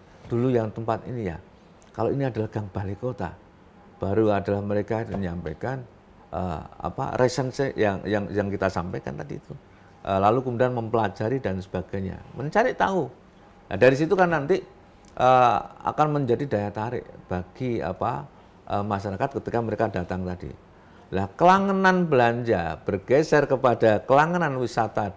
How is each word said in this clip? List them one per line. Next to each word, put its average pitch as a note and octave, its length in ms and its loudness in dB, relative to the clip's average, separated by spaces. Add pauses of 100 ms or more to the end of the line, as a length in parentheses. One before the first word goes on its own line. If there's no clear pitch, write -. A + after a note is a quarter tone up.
(320)
dulu A#2+ 160 2
yang A2 240 2
tempat A2+ 320 -4
ini A#2 240 -6
ya? E2 80 -6 (560)
Kalau A2 160 -2
ini C3+ 160 0
adalah A2 240 -4
Gang G#2 240 -8
Balai G2 240 -6
Kota, B2 400 -8 (640)
baru G#2 320 2
adalah G2+ 320 0
mereka G#2 400 -2
menyampaikan, F#2+ 800 -6 (480)
eh, E2+ 320 -4
apa, - 560 -6
resensi C3 560 0
yang, G2 320 2
yang, G2+ 240 -2
yang G2+ 160 -2
kita F#2+ 240 -2
sampaikan F2+ 400 -6
tadi D#2 240 -10
itu. - 160 -14 (480)
Eh, G2 160 -2
lalu G#2 240 4
kemudian B2 320 0
mempelajari A2+ 640 -2
dan F#2+ 240 -4
sebagainya, F#2 560 -6 (160)
mencari G#3 400 0
tahu. F3+ 400 -2 (560)
Nah, F#2+ 80 -6
dari B2 160 8
situ D#3+ 240 2
kan F3 160 4
nanti, D3+ 240 0 (560)
eh, B2+ 460 6 (260)
akan D3 320 2
menjadi C3+ 320 0
daya G#2 240 -2
tarik A2 320 -6 (240)
bagi, A2+ 480 -6
apa, G2 480 -4 (400)
eh, G2+ 160 -2
masyarakat G2+ 560 -4
ketika G#2 240 -2
mereka A2 320 -2
datang F#2 320 -4
tadi. F2+ 400 -10 (440)
Lah, - 180 -2
kelangenan F#3+ 800 4
belanja A#2 800 2
bergeser C#3 640 2
kepada A#2 500 4
kelangenan D3 600 2
wisata A2 560 -2